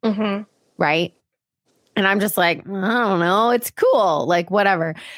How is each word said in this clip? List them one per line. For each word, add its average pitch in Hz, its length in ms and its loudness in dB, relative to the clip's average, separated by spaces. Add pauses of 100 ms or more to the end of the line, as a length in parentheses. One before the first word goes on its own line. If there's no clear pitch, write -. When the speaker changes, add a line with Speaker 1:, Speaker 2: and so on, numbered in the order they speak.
Speaker 1:
Mm-hmm. 208 380 -4 (360)
Speaker 2:
right? 165 340 0 (840)
And 196 100 2
I'm 196 140 2
just 202 160 -2
like, 170 240 2
"I - 100 -16 (380)
don't 190 100 0
know. 196 320 2
It's 240 220 -2
cool. 202 560 2
Like, 175 200 0
whatever." 185 460 0 (240)